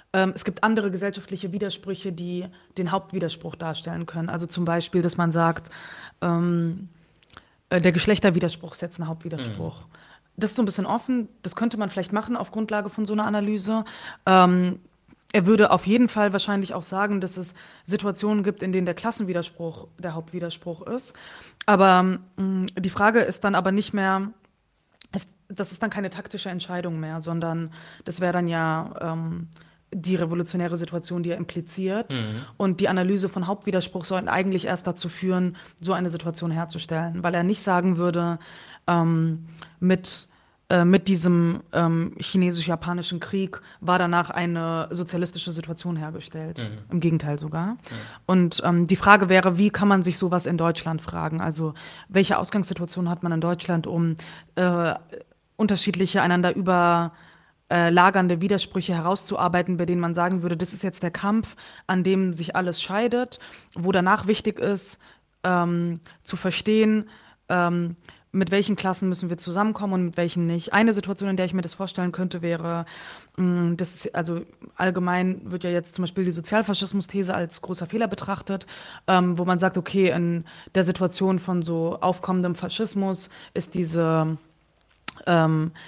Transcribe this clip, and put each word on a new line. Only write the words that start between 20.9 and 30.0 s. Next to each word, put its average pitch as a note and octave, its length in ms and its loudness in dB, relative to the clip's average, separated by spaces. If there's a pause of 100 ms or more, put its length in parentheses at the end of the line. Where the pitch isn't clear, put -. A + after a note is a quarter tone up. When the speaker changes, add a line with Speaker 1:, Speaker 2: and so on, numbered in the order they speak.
Speaker 1:
Aber, F#3+ 380 8
mm, F#3 600 -2 (120)
die F#3 120 -2
Frage A3 300 4
ist - 260 -2
dann G3 100 2
aber F#3+ 160 2
nicht G#3 220 0
mehr, G3 380 0 (840)
ist, - 140 -8 (180)
das F#3+ 240 -8
ist F3+ 100 -8
dann A3 80 -2
keine G3 200 -4
taktische G3+ 400 -10
Entscheidung F3 500 -6
mehr, D#3+ 220 -6
sondern E3 500 -4 (320)
das E3+ 160 -8
wäre F3 140 0
dann F3 140 2
ja, D#3+ 520 0
ähm, E3 480 -4 (460)
die F3+ 220 -2